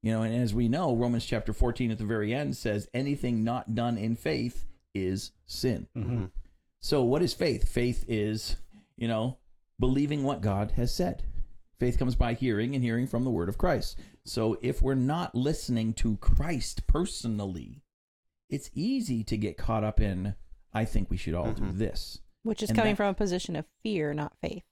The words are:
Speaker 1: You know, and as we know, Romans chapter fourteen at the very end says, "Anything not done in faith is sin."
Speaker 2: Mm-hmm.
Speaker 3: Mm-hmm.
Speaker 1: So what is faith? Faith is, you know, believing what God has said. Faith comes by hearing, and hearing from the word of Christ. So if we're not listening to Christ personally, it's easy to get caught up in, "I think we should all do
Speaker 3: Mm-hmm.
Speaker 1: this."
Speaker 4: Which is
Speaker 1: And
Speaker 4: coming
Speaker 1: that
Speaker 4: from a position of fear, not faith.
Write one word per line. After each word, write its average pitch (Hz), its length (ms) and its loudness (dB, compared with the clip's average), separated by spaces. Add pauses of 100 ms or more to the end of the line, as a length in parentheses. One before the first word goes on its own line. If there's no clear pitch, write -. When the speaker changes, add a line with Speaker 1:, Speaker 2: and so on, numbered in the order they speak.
Speaker 1:
You 110 120 0
know, 113 100 2
and 113 120 0
as 117 200 2
we 117 160 4
know, 143 260 2
Romans 120 300 0
chapter 110 260 -2
fourteen 120 380 2
at 110 80 -2
the 113 80 -4
very 107 260 0
end 139 240 -2
says, 104 380 -2
"Anything 123 500 0
not 117 300 -2
done 117 240 0
in 113 180 0
faith 123 480 -2 (300)
is 95 380 -2 (120)
sin." - 500 -2
Speaker 2:
Mm-hmm. 113 200 -4
Speaker 3:
Mm-hmm. 110 100 -2 (560)
Speaker 1:
So 139 240 2
what 131 180 4
is - 120 0
faith? 143 340 2
Faith 123 400 2
is, 107 480 0 (400)
you 117 100 -4
know, 117 300 0 (420)
believing 143 460 2
what 139 160 0
God 101 320 2
has 120 220 2
said. - 300 0 (540)
Faith 123 200 2
comes 123 160 2
by 117 180 0
hearing, 120 420 0
and 131 80 0
hearing 120 240 0
from 123 180 -2
the 131 60 0
word 87 200 -2
of 107 80 -4
Christ. 156 400 0 (260)
So 113 380 0
if 131 180 -2
we're 135 140 4
not 143 400 0
listening 123 600 0
to 110 240 2
Christ - 680 2
personally, 107 960 0 (680)
it's 143 260 -6
easy 170 500 -2
to 110 120 -2
get 104 220 -2
caught 110 260 2
up 110 160 4
in, 98 360 0 (360)
"I 113 140 0
think - 240 2
we 90 80 0
should - 160 -2
all 76 180 -2
do 110 120 -2
Speaker 3:
Mm-hmm. 92 140 -4
Speaker 1:
this." - 420 -4 (240)
Speaker 4:
Which 220 180 -2
is 208 80 -2
Speaker 1:
And 226 80 4
Speaker 4:
coming 214 140 4
Speaker 1:
that 202 40 0
Speaker 4:
from 202 120 2
a 190 60 0
position 180 420 -2
of 151 100 -6 (160)
fear, 156 320 0
not - 260 -6
faith. - 320 -6